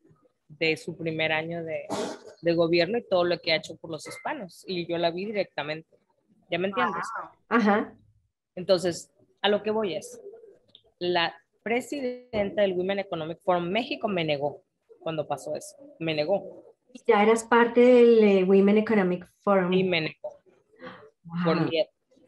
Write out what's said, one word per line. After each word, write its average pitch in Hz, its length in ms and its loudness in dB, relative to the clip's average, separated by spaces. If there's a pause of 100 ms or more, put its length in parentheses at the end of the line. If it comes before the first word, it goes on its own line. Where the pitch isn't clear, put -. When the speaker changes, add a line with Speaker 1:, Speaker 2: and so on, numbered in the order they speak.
(480)
Speaker 1:
de 160 280 -2
su 156 200 -12
primer 160 360 -4
año 165 320 -6
de, 156 220 -10 (560)
de 170 120 0
gobierno 170 440 2
y - 40 -8
todo 175 220 0
lo 175 160 -2
que 165 120 -2
ha 160 40 2
hecho 156 200 -8
por 165 140 -16
los 156 160 -12
hispanos. 226 600 -12
Y 175 180 -6
yo 170 120 -6
la 170 120 0
vi 180 140 -8
directamente. 160 760 -8 (520)
¿Ya 170 80 -4
me 185 100 -2
entiendes? 190 360 -4 (160)
Speaker 2:
Wow. 170 100 -14 (180)
Ajá. 214 460 0 (600)
Speaker 1:
Entonces, 175 560 -2 (320)
a 202 60 2
lo 208 140 0
que 208 80 -6
voy 214 260 -4
es, - 240 -14 (800)
la 175 360 -2 (280)
presidenta 240 1000 -4
del 190 120 2
Women 190 260 -2
Economic 165 420 -8
Forum 175 280 0
México 262 360 -4
me 180 180 -2
negó 143 380 -4 (380)
cuando 160 260 -6
pasó 151 300 -8
eso. - 200 -16 (220)
Me 160 160 -4
negó. 151 480 -4 (300)
Speaker 2:
¿Y - 120 -20
ya 214 180 4
eras 226 220 4
parte 233 360 4
del, 240 440 8
eh, 196 200 6
Women 196 340 6
Economic 190 500 0 (140)
Forum? 185 300 2
Speaker 1:
Y 185 120 2
me 175 180 0
negó. - 380 -12 (840)
Speaker 2:
Wow. 170 200 -6
Speaker 1:
Por 160 240 2
miedo. 160 200 0 (400)